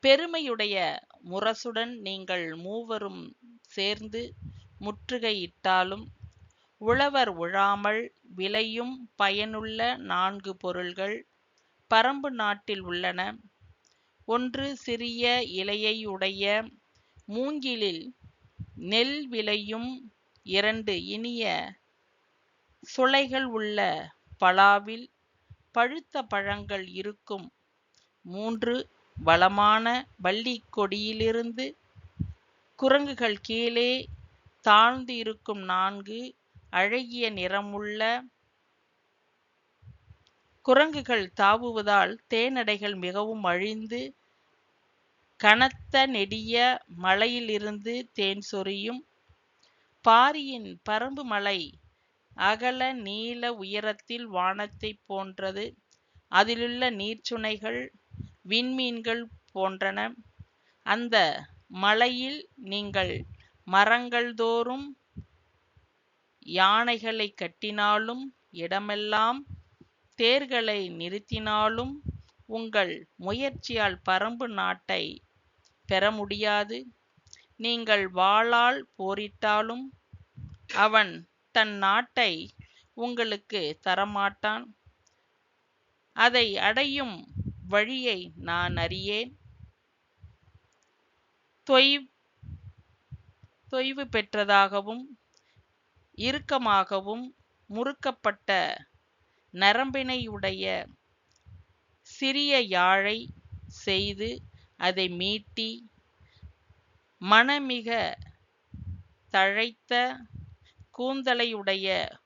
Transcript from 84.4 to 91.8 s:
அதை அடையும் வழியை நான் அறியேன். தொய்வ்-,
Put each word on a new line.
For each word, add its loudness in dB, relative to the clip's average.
அதை 6
அடையும் 0
வழியை 0
நான் -2
அறியேன். -4
தொய்வ்-, 6